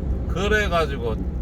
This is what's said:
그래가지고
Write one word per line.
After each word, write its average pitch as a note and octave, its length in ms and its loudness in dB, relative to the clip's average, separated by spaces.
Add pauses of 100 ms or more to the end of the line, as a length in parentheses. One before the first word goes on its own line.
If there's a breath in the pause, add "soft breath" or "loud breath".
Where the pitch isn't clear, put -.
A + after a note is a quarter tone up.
(300)
그래가지고 E3+ 840 0 (260)